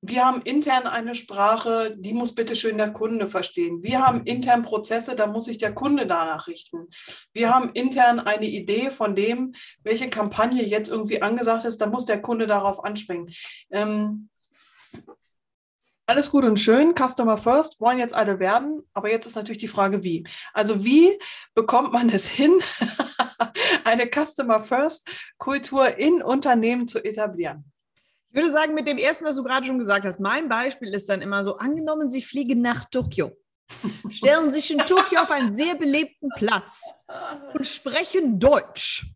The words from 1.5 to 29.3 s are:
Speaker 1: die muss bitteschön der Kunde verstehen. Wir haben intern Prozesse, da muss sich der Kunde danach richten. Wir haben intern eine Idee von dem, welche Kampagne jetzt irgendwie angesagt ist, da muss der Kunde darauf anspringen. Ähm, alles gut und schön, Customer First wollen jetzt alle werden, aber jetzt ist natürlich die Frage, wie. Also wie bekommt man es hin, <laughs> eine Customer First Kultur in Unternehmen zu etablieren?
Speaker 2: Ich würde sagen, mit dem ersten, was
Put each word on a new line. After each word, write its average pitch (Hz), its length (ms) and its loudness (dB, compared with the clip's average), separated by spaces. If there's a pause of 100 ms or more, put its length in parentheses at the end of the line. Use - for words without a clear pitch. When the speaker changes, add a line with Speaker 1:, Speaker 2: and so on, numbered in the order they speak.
Speaker 1:
die 196 160 -8
muss 240 200 -4
bitteschön 226 440 -4
der 214 140 0
Kunde 220 360 -4
verstehen. 170 540 -4
Wir 247 180 0
haben 247 240 4
intern 247 380 2
Prozesse, 220 540 -4
da 214 100 2
muss 220 200 -4
sich 226 120 -8
der 208 160 -4
Kunde 277 320 0
danach 165 400 -2
richten. - 420 -14 (440)
Wir 226 200 2
haben 247 220 4
intern 247 460 4
eine 214 260 -2
Idee 208 440 -2
von 208 260 -2
dem, 240 380 -2 (280)
welche 226 260 -2
Kampagne 226 560 0
jetzt 214 240 -2
irgendwie 214 320 -4
angesagt 226 440 0
ist, 226 140 -6
da 214 80 0
muss 233 200 -4
der 214 160 0
Kunde 226 240 -2
darauf 196 380 0
anspringen. 175 500 -8 (360)
Ähm, 214 580 -4 (1800)
alles 269 240 2
gut 277 140 4
und 214 140 4
schön, 262 360 6
Customer 254 420 2
First 269 440 2
wollen 247 180 2
jetzt 240 160 -4
alle 202 240 0
werden, 247 440 0 (120)
aber 208 160 -2
jetzt 226 160 -2
ist 226 80 -16
natürlich 220 240 -8
die 220 100 -8
Frage, 196 340 0
wie. 165 240 -4 (280)
Also 208 280 0
wie 330 360 8 (360)
bekommt 240 380 4
man 240 160 4
es 202 180 2
hin, 330 340 6 (600)
<laughs> 277 640 -2
eine 240 240 2
Customer 254 540 0
First 285 440 -2 (300)
Kultur 269 600 0
in 320 240 4
Unternehmen 247 680 2
zu 220 160 -6
etablieren? 175 680 -6 (600)
Speaker 2:
Ich 240 60 -4
würde 320 160 2
sagen, 311 220 2
mit 302 140 -2
dem 277 100 0
ersten, 320 260 0
was 302 120 -2